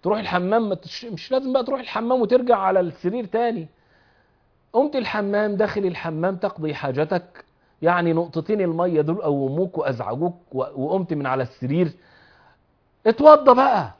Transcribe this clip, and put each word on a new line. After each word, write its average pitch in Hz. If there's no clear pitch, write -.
تروح 220
الحمام، 190
ما 190
تش-، -
مش 220
لازم 262
بقى 254
تروح 262
الحمام 240
وترجع 247
على 190
السرير 185
تاني. 220
قمت 285
الحمام، 208
داخل 202
الحمام 170
تقضي 160
حاجتك، 151
يعني 170
نقطتين 170
المية 170
دول 165
قوموك 147
وأزعجوك 135
و-، 131
وقمت 175
من 147
على 131
السرير، 143
اتوضى 277
بقى. 233